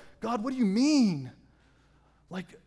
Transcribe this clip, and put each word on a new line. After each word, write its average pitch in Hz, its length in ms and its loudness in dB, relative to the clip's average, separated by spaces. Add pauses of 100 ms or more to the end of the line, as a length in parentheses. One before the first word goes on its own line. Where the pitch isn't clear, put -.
(200)
"God, 226 240 -4
what 269 80 -4
do 262 60 -6
you 240 80 2
mean? 202 680 2 (1000)
Like, 180 160 -10 (200)